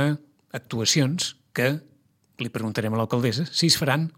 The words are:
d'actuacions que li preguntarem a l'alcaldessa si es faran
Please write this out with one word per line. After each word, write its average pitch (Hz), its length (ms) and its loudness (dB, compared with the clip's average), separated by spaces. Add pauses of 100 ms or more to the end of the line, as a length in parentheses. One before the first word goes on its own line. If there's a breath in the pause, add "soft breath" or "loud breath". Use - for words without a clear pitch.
(540)
d'actuacions 131 800 -2 (180)
que 135 260 0 (600)
li 117 100 -6
preguntarem 110 460 -2
a 113 60 2
l'alcaldessa 120 500 0
si - 160 0
es 143 100 4
faran 147 280 2 (120)